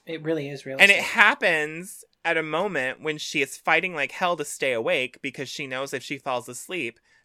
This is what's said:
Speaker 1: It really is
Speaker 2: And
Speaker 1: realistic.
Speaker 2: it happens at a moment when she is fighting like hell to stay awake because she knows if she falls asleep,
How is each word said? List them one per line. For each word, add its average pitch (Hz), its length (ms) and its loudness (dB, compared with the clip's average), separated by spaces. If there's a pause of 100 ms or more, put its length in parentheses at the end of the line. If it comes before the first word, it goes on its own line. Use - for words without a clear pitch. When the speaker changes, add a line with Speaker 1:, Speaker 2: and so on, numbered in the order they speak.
Speaker 1:
It 160 160 -8
really 151 260 -2
is 139 140 -10
Speaker 2:
And - 60 -14
Speaker 1:
realistic. 180 300 6
Speaker 2:
it 185 60 0
happens 180 1000 2 (200)
at 165 140 2
a 160 60 0
moment 156 580 -2
when 151 160 -4
she 151 240 -4
is - 160 -4
fighting 170 380 2
like 139 160 0
hell 175 260 0
to 147 80 -4
stay 135 280 -2
awake 127 500 0
because 135 260 -6
she 147 160 -8
knows 135 280 -6
if 127 100 -6
she 139 160 -8
falls 123 280 -4
asleep, 127 520 -8 (260)